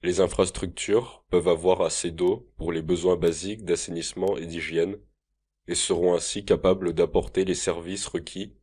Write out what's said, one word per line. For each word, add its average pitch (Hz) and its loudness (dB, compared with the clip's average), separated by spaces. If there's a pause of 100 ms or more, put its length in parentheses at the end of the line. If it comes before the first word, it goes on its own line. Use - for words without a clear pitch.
les 90 0
infrastructures 95 0
peuvent 90 4
avoir 90 4
assez 85 0
d'eau 90 -2
pour 82 -4
les 82 -2
besoins 87 2
basiques 85 -2
d'assainissement 87 -2
et 82 -8
d'hygiène 82 -2 (680)
et - -4
seront 87 2
ainsi 101 -4
capables 92 2
d'apporter 87 2
les 92 0
services 87 -4
requis 95 -10